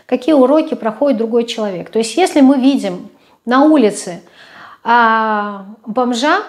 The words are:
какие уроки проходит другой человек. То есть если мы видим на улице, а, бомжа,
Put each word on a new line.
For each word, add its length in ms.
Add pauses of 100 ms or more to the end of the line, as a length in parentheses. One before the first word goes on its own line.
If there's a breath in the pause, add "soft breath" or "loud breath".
какие 280
уроки 400
проходит 440
другой 260
человек. 460
То 100
есть 160
если 240
мы 180
видим 500 (360 soft breath)
на 200
улице, 560 (640 loud breath)
а, 800 (200)
бомжа, 640